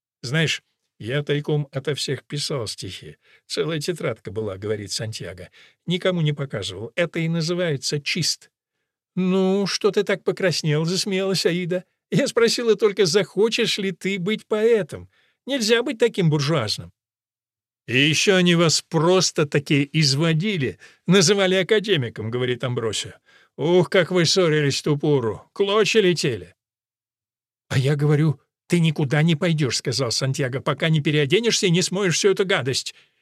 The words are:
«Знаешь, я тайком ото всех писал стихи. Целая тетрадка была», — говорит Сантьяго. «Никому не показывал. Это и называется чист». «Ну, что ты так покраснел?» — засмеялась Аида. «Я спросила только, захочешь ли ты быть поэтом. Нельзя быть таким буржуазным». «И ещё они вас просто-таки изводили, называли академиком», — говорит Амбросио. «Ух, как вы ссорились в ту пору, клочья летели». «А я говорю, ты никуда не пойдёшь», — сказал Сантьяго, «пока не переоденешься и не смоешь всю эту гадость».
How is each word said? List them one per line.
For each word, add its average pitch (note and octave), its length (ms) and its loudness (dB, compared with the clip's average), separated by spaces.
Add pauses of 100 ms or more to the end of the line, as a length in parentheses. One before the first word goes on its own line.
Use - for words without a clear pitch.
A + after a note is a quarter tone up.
(220)
«Знаешь, C#3+ 400 -2 (360)
я C3 240 -4
тайком D3 480 -2
ото C#3 240 -4
всех - 300 -6
писал C#3+ 420 -6
стихи. - 520 -14 (280)
Целая D#3+ 320 -4
тетрадка D3 520 -6
была», — G2+ 280 -8
говорит G#2 320 -6
Сантьяго. F#2 600 -10 (340)
«Никому F3+ 380 -2
не D3 100 0
показывал. A2 640 -8
Это E3+ 240 -2
и E3 100 -2
называется E3 720 -2
чист». - 500 -6 (640)
«Ну, F#3+ 500 2
что - 240 0
ты G3+ 120 0
так G3 220 -2
покраснел?» — E3 640 0
засмеялась F#3+ 580 -2
Аида. F3+ 400 -2 (260)
«Я A#3+ 180 2
спросила A3+ 460 2
только, G3+ 300 2
захочешь G3+ 720 0
ли G3 160 -4
ты F#3+ 260 -4
быть G#3+ 280 -4
поэтом. G#3 640 0 (340)
Нельзя A#3+ 380 2
быть B3+ 160 -4
таким G#3 320 2
буржуазным». C#3 600 -2 (960)
«И A#2+ 100 -2
ещё D3+ 380 4
они F3+ 220 4
вас E3 260 2
просто-таки D#3 1120 2
изводили, D#3 840 0 (280)
называли F#3+ 480 4
академиком», — F3 760 -2
говорит B2 320 -2
Амбросио. A2+ 480 -4 (440)
«Ух, E3 320 2
как F3+ 220 2
вы F3+ 160 2
ссорились D3+ 540 2
в - 20 -12
ту D3 160 0
пору, B2+ 540 -2
клочья G3+ 480 2
летели». D#3 540 0 (1120)
«А C3 100 0
я C3+ 160 2
говорю, D3 460 2 (260)
ты F3 140 2
никуда D3+ 420 2
не E3 140 4
пойдёшь», — D3+ 420 0
сказал A#2+ 320 -2
Сантьяго, C3 500 -2
«пока D#3+ 280 -2
не D#3+ 120 2
переоденешься D#3+ 640 2
и F3+ 40 4
не E3+ 120 4
смоешь F#3 340 0
всю G3+ 140 2
эту F#3+ 140 2
гадость». C#3+ 500 -2 (280)